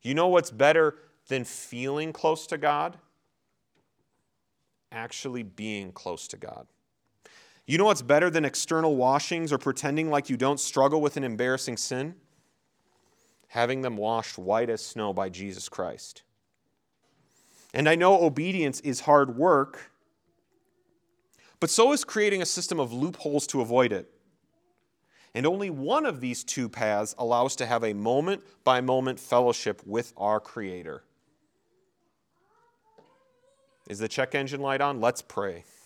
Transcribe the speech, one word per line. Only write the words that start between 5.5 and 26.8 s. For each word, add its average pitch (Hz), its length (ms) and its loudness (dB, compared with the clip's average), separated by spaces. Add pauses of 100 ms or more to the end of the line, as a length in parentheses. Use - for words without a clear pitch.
close - 360 -10
to - 100 -16
God. - 300 -16 (960)
You 147 120 0
know 196 80 6
what's 202 160 4
better 147 280 4
than 160 160 0
external 160 500 0
washings 147 560 0
or 139 60 0
pretending 151 520 -2
like 143 200 0
you 127 80 -2
don't 135 220 0
struggle 143 420 2
with 147 160 0
an 139 60 -4
embarrassing 123 540 -2
sin? 139 420 -6 (1300)
Having 123 320 -2
them 120 160 -4
washed 110 400 -2
white 107 320 0
as 110 160 -4
snow 104 280 -6
by 95 160 -2
Jesus 92 380 -12
Christ. - 540 -10 (1500)
And 147 160 2
I 156 60 8
know 175 300 6
obedience 156 560 0
is 135 220 -4
hard 139 360 6
work, 143 540 2 (1700)
but 165 100 0
so 233 220 6
is 285 120 0
creating 202 380 0
a 165 60 -2
system 170 320 -4
of 123 120 0
loopholes 143 540 -2
to 135 160 -2
avoid 120 300 4
it. 95 200 -6 (1200)
And 123 100 -2
only 190 240 0
one 180 380 -2
of 156 140 -4
these 123 220 -6
two 123 240 -4
paths 107 520 -2